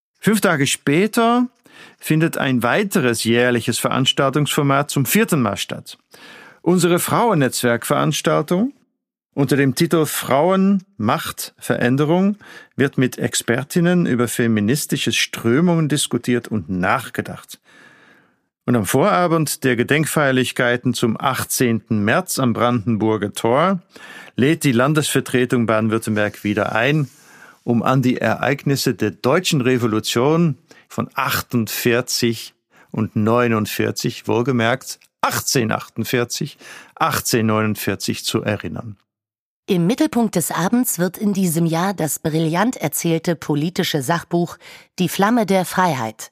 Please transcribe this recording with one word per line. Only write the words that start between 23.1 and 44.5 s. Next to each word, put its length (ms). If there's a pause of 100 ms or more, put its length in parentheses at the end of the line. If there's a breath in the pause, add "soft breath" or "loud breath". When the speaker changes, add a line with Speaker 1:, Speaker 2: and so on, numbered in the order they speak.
Speaker 1:
Tor 500 (540 loud breath)
lädt 300
die 80
Landesvertretung 960
Baden-Württemberg 760
wieder 300
ein, 340 (560 loud breath)
um 180
an 200
die 160
Ereignisse 760
der 180
deutschen 500
Revolution 960 (320 loud breath)
von 240
achtundvierzig 1400 (360 soft breath)
und 240
neunundvierzig, 1120
wohlgemerkt 720 (220)
achtzehnhundertachtundvierzig, 1400 (380 loud breath)
achtzehnhundertneunundvierzig 1300
zu 160
erinnern. 560 (720)
Speaker 2:
Im 180
Mittelpunkt 480
des 160
Abends 480
wird 220
in 120
diesem 360
Jahr 260
das 240
brillant 600
erzählte 580
politische 640
Sachbuch 560 (400 loud breath)